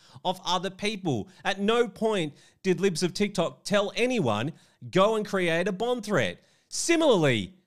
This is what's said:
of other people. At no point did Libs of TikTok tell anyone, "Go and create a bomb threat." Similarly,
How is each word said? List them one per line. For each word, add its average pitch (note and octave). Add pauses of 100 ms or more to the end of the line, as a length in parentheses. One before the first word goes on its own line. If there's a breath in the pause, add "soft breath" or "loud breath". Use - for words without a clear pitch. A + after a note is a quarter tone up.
(260 loud breath)
of F#3
other F3+
people. F#3 (140 loud breath)
At G3
no A3+
point G3 (280 soft breath)
did F3+
Libs F3+
of F3+
TikTok F#3
tell G3+
anyone, C#3+ (380 soft breath)
"Go G3+
and G#3+
create F3
a G#3
bomb A#3
threat." C#3+ (280 soft breath)
Similarly, F3+ (120)